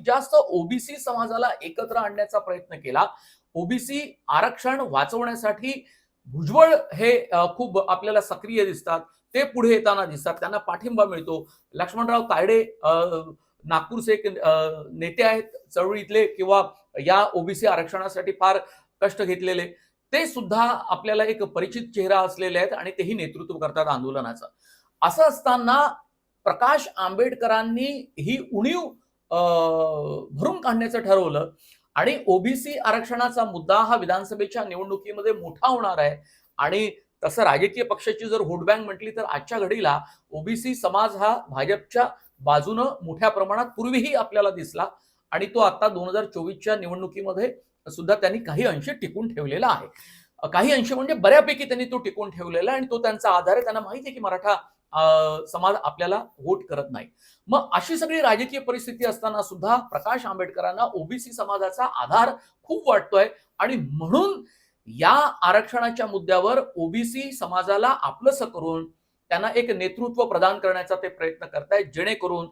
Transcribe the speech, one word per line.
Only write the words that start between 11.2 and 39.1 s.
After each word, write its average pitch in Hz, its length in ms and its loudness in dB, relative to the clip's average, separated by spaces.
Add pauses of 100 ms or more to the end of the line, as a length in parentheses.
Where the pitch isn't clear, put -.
लक्ष्मणराव 226 500 -2
तायडे, 220 420 4 (180)
अ, 156 80 4 (720)
नागपूरचे 214 500 -2
एक, 208 260 -4
अ, 156 520 2
नेते 170 320 -2
आहेत 220 200 2 (320)
चळवळीतले 202 520 2
किंवा 190 420 4 (360)
या 190 180 6 (100)
ओबीसी 190 340 0
आरक्षणासाठी 185 640 -2
फार 190 260 4 (440)
कष्ट 202 200 0
घेतलेले, 180 460 -2 (460)
ते 311 140 2
सुद्धा 226 600 0
आपल्याला 214 360 0
एक 220 200 -2
परिचित 196 520 -6
चेहरा 190 240 4
असलेले 185 380 -2
आहेत 196 160 2
आणि 185 180 -8
तेही 185 220 -4
नेतृत्व 160 440 -8
करतात 151 300 -2
आंदोलनाचं. 131 600 -4 (540)
असं 175 220 4
असताना 254 640 4 (560)
प्रकाश 269 540 2
आंबेडकरांनी 233 1200 -2
ही 160 340 -4
उणीव, 269 260 0 (500)
अ, 170 100 0 (920)
भरून 302 300 -2
काढण्याचं 233 380 -2
ठरवलं 175 520 2 (440)
आणि 247 320 0
ओबीसी 254 500 0
आरक्षणाचा 240 680 -2
मुद्दा 185 360 2
हा 226 160 4
विधानसभेच्या 202 680 -2
निवडणुकीमध्ये 196 720 -4
मोठा 170 340 -4
होणार 220 300 0
आहे 147 200 2 (400)
आणि 190 340 0 (320)
तसं 160 200 0
राजकीय 185 400 2
पक्षाची 220 460 -4
जर 220 120 0
व्होट 170 240 -6
बँक 214 200 2
म्हटली 208 260 -12